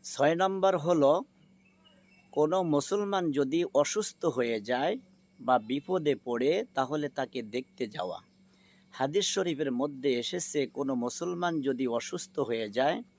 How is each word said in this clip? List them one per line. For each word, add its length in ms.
ছয় 320
নাম্বার 440
হলো 460
কোনো 320
মুসলমান 720
যদি 320
অসুস্থ 500
হয়ে 360
যায় 380
বা 180
বিপদে 560
পড়ে, 500
তাহলে 340
তাকে 340
দেখতে 440
যাওয়া। 340
হাদিস 340
শরীফের 460
মধ্যে 460
এসেছে, 480
কোনো 280
মুসলমান 680
যদি 260
অসুস্থ 520
হয়ে 320
যায় 320